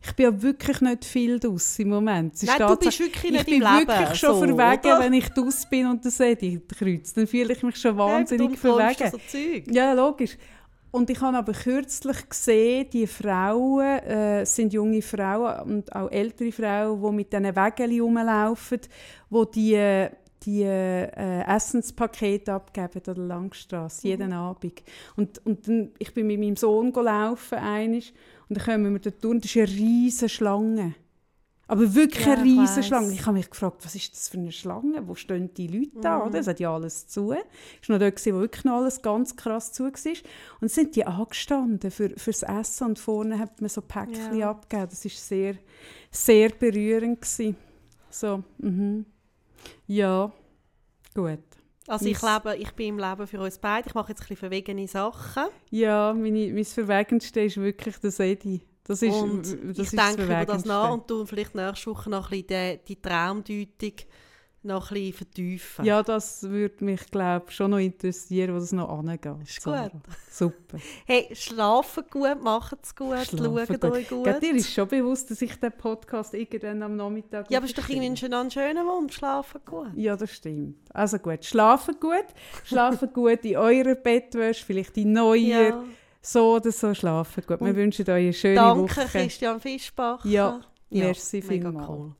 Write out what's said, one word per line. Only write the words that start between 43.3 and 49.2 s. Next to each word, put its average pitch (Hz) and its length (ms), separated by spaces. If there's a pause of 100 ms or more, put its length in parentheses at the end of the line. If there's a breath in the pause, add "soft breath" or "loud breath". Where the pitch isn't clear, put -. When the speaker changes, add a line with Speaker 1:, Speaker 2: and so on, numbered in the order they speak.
Speaker 1:
hat 214 220
man 208 80
so 208 120
Päckchen 220 560
Speaker 2:
Ja. 214 140
Speaker 1:
abgegeben. 208 380
Das - 160
war 196 60
sehr, 196 440 (560 loud breath)
sehr 220 380
berührend 226 720
gewesen. 220 340 (540 soft breath)
So, 196 340 (140)
mhm. 202 480 (840 loud breath)